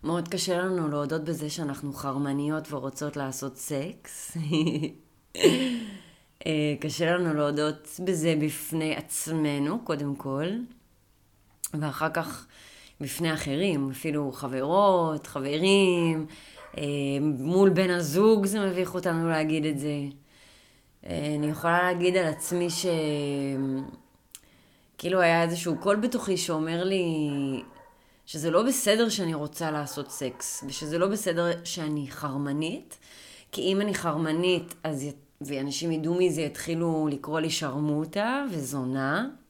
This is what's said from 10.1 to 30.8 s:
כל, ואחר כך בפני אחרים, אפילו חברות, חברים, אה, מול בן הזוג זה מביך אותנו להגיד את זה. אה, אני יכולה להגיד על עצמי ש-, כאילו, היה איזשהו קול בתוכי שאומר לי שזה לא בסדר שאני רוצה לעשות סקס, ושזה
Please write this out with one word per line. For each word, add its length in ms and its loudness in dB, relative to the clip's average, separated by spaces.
כל, 300 -2
ואחר 360 -2
כך 360 -6
בפני 340 -2
אחרים, 560 0
אפילו 420 -4
חברות, 920 2
חברים, 1000 4
אה, 60 -6
מול 320 6
בן 200 4
הזוג 560 6
זה 140 -2
מביך 340 0
אותנו 340 0
להגיד 360 2
את 140 0
זה. 160 -2
אה, 320 -2
אני 80 0
יכולה 360 2
להגיד 340 2
על 100 4
עצמי 440 -2
ש-, 160 -4
כאילו, 220 2
היה 220 6
איזשהו 360 0
קול 180 4
בתוכי 400 0
שאומר 480 -2
לי 200 2
שזה 240 -2
לא 120 6
בסדר 460 4
שאני 260 -2
רוצה 360 -4
לעשות 400 -6
סקס, 560 -8
ושזה 320 -4